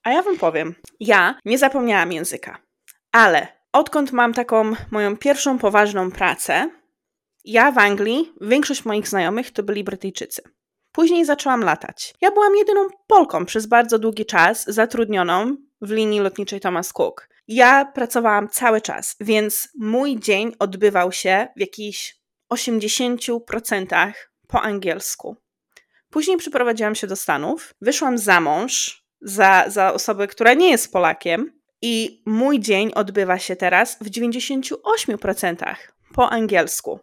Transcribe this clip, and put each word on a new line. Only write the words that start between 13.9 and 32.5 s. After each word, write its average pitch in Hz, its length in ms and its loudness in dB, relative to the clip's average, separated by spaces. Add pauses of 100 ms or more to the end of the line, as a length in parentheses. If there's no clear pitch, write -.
długi 220 260 -4
czas 196 420 2
zatrudnioną 214 880 0 (260)
w 202 100 -10
linii 214 280 0
lotniczej 196 400 -4
Thomas 180 340 -4
Cook. - 340 -4 (200)
Ja 254 380 4
pracowałam 233 640 -2
cały 226 320 0
czas, - 380 -10
więc 214 500 -2 (100)
mój 240 400 -2
dzień 214 400 -2
odbywał 190 520 0
się 190 440 0
w - 40 -18
jakichś - 600 -10 (300)
osiemdziesięciu 240 880 -2
procentach 202 920 -4 (160)
po - 140 -2
angielsku. 196 760 -6 (720)
Później 320 280 -2
przeprowadziłam 233 580 -2
się 214 120 -8
do 185 80 -8
Stanów, 170 640 -6
wyszłam 254 360 -2
za 196 240 4
mąż 165 640 -2 (180)
za, 196 460 4
za 196 260 0
osobę, 202 340 -4
która 233 260 4
nie 349 160 6
jest 240 240 0
Polakiem 170 580 -2 (300)
i 226 440 -4
mój 240 340 0